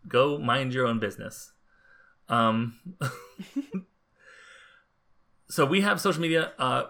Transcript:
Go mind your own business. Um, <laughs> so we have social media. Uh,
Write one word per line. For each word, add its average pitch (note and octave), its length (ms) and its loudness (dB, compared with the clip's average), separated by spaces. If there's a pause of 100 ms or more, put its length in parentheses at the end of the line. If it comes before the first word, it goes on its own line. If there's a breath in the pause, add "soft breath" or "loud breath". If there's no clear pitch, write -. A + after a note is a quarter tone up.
Go C#3+ 300 4
mind B2+ 360 0
your B2+ 120 2
own A#2 120 0
business. G2+ 540 -8 (760 soft breath)
Um, A#2 520 2 (200)
<laughs> - 880 -8 (1600 loud breath)
so D#3+ 160 2
we F3+ 180 4
have G3+ 180 0
social E3+ 220 0
media. E3 360 0
Uh, C3+ 320 0